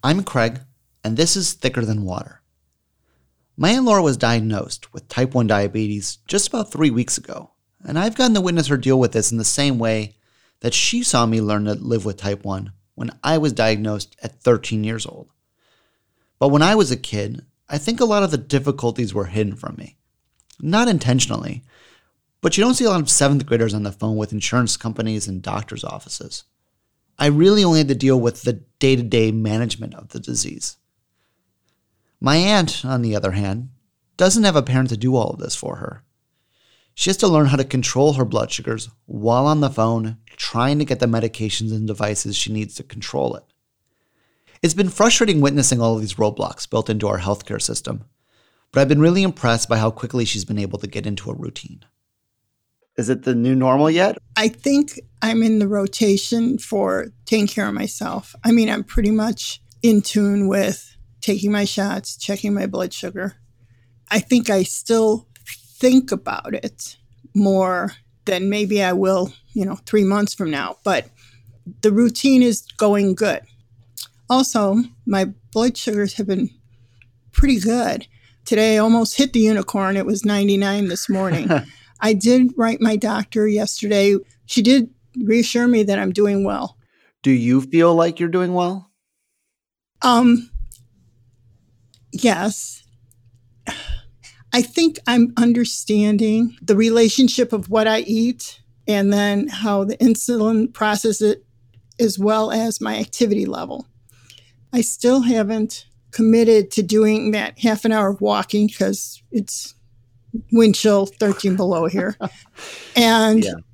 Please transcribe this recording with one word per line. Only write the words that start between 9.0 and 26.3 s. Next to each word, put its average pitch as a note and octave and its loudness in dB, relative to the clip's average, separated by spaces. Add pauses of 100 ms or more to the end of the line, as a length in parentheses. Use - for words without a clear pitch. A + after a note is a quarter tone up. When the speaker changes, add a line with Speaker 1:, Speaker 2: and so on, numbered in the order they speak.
Speaker 1:
with A#2+ 2
this A2+ 0
in A#2 -2
the A2 -4
same C#3 0
way A2 -4 (440)
that A#2 -2
she - 0
saw B2 2
me A2+ 0
learn G#2 -2
to G#2 -2
live A2+ -4
with G2 -6
type G2+ -6
one G2 -8 (220)
when - -10 (120)
I D#3+ 0
was D3+ 0
diagnosed G#2+ -2
at - -14
thirteen A2 0
years A2 -8
old. - -18 (1080)
But C#3 2
when C#3+ 2
I F#3+ 4
was F#3+ 2
a B2 -2
kid, G#2 -8 (280)
I D3 -6
think A#3 -4
a B3+ 4
lot G#3 2
of F3+ 0
the D3+ -2
difficulties B2+ -2
were G2+ -2
hidden G2+ -4
from - -14
me. - -20 (640)
Not G#3 0
intentionally, B2+ -2 (800)
but F3 0
you G3 4
don't B3 4
see A#3+ -2
a A3 4
lot F3+ 0
of C#3 -2
seventh C#3 2
graders A2+ 2
on G#2 -4
the G2+ -6
phone A2 -4
with G#2+ -4
insurance A2+ -2
companies A2 -6
and F#2+ -8
doctors' G2+ -8
offices. - -14 (720)